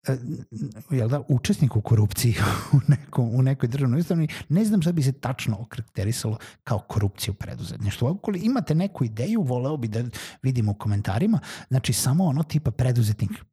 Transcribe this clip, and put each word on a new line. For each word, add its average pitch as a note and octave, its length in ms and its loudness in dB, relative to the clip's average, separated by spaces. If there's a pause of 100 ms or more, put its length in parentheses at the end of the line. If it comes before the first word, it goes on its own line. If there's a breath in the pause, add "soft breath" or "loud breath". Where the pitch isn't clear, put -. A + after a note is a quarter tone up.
e, C3 80 0 (720)
jel A#2 180 2
da, C#3+ 200 0
učesnik C3 480 2
u G#2+ 40 4
korupciji G#2+ 540 2 (220)
<laughs> - 200 2
u C3 120 8
nekom, B2 460 2
u C3 80 4
nekoj C3 260 2
državnoj C3 320 2
ustanovi, E3 280 0 (200 loud breath)
ne F3+ 160 2
znam G#3 180 2
šta F3 100 2
bi E3 100 2
se C3 100 4
tačno B2+ 480 -4
okarakterisalo A2 800 -4 (260 loud breath)
kao G#2+ 140 0
korupcija - 540 -2
u - 20 -6
preduzetništvu. - 720 -4
Ako G3 220 -4
li F#3+ 80 -2
imate E3+ 360 0
neku F3+ 300 0
ideju, C3 380 -2
voleo C3 340 -2
bi A#2+ 120 -4
da A2+ 160 -2 (380 loud breath)
vidim B2 260 0
u G2+ 60 0
komentarima. G#2+ 680 0 (280 loud breath)
Znači, B2+ 240 0
samo C#3 320 2
ono D3+ 180 2
tipa D3+ 280 0
preduzetnik A#2 600 0 (220)